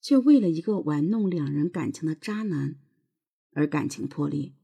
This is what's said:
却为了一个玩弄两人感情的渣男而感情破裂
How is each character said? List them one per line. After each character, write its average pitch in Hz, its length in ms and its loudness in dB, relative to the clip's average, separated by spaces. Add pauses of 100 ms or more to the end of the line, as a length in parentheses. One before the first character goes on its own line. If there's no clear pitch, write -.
却 - 160 2
为 269 240 8
了 190 80 2
一 165 140 -2
个 208 160 -2
玩 151 320 0
弄 214 180 0
两 151 240 -2
人 147 160 0
感 170 240 -4
情 156 160 -6
的 156 60 -2
渣 214 300 -8
男 143 360 -4 (720)
而 147 140 0
感 151 200 -4
情 - 220 -8
破 147 180 -4
裂 143 380 -6